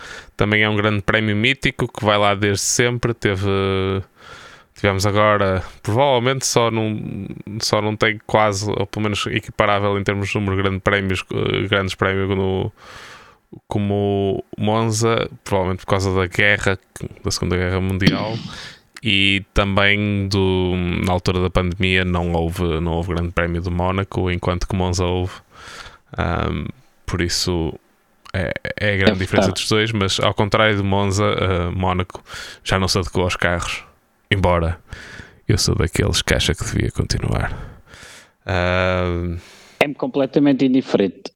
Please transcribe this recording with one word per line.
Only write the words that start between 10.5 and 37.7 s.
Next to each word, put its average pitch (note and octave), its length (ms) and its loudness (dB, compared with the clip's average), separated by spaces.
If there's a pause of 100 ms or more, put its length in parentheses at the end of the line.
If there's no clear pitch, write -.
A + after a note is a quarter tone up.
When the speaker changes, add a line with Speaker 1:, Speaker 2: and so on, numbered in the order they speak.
Speaker 1:
de G2 40 0
grande F#2+ 200 0
prémios, G2 420 0 (100)
eh, G2+ 360 0
grandes G2 260 0
prémios F#2+ 400 0
no, F#2+ 340 0 (960)
como G2+ 800 0 (140)
Monza, A2+ 720 2 (160)
provavelmente F#2 400 -2
por - 60 -4
causa G2 220 2
da F#2+ 140 2
guerra, G2+ 500 2 (460)
da - 80 -2
Segunda F2+ 240 0
Guerra F2+ 240 0
Mundial, F#2+ 580 0 (300)
<coughs> - 340 -20
e G2 520 2
também G2+ 720 2
do, F#2 460 2 (320)
na F2+ 80 2
altura F2+ 260 0
da F#2 100 0
pandemia F#2 540 0
não F2 300 0
houve, E2 480 -2
não E2+ 120 -2
houve E2+ 200 -2
grande E2+ 180 -2
prémio E2+ 300 -2
de F#2 80 -6
Mónaco, F#2 600 -2
enquanto F2+ 380 -2
que - 80 -2
Monza F2+ 300 0
houve. F2+ 260 -2 (840)
Ahm, D#2+ 480 -2 (400)
por F2 160 -4
isso E2+ 520 -2 (600)
é, B1 180 -4 (240)
é G#2 200 -2
a - 20 0
grande G2 140 4
Speaker 2:
É G2 80 -2
Speaker 1:
diferença G2 280 2
Speaker 2:
verdade. F#2+ 140 -2
Speaker 1:
dos - 80 -6
dois, G#2+ 240 2
mas F#2+ 260 0
ao G2+ 140 0
contrário G#2+ 420 2
de G2 80 2
Monza, G2 400 2
eh, F#2 500 0
Mónaco F#2 480 -2 (440)
já F#2+ 120 2
não F#2 120 2
se G#2 100 0
adequou F2+ 240 -2
aos F2 140 -2
carros, - 480 -2 (460)
embora F2 480 2 (680)
eu G#2+ 120 2
sou - 160 0
daqueles - 480 0
que - 100 0
acha - 220 0
que - 100 -10
devia - 240 -2
continuar. - 640 -2 (920)